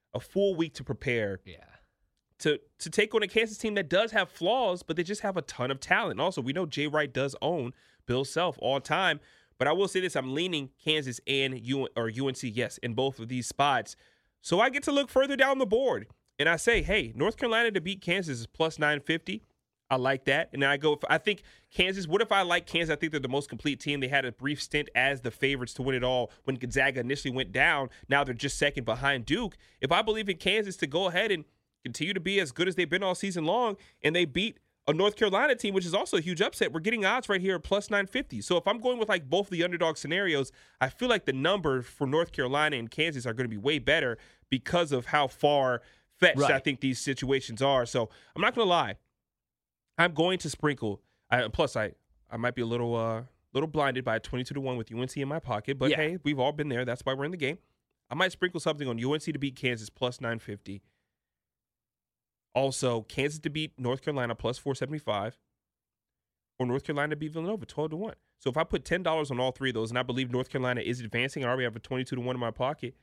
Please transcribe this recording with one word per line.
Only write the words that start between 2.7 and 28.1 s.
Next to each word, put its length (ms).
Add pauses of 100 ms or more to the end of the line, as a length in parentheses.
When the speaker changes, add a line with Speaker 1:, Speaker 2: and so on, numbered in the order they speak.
Speaker 1:
to 120
take 240
on 80
a 60
Kansas 300
team 160
that 140
does 240
have 180
flaws, 520
but 140
they 60
just 200
have 140
a 60
ton 280
of 100
talent. 320
And 80
also, 200
we 120
know 140
Jay 200
Wright 260
does 300
own 300 (340)
Bill 180
Self 360
all 200
time. 400 (380)
But 80
I 60
will 160
say 100
this, 160
I'm 200
leaning 360 (140)
Kansas 420
and 400
U-, 300
or 120
U 200
N 80
C, 120
yes, 300
in 160
both 240
of 100
these 200
spots. 480 (440)
So 200
I 100
get 140
to 80
look 180
further 240
down 240
the 80
board, 400 (320)
and 100
I 60
say, 260
"Hey, 360
North 200
Carolina 360
to 80
beat 200
Kansas 380
is 80
plus 320
nine 220
fifty." 420 (480)
I 60
like 300
that. 260
And 100
then 80
I 60
go, 320
I 80
think 260 (280)
Kansas, 360
what 140
if 100
I 120
like 240
Kansas? 260
I 40
think 140
they're 100
the 80
most 200
complete 320
team. 200
They 80
had 180
a 60
brief 300
stint 320
as 280
the 80
favorites 440
to 80
win 140
it 80
all 260 (140)
when 120
Gonzaga 440
initially 340
went 180
down. 360 (180)
Now 160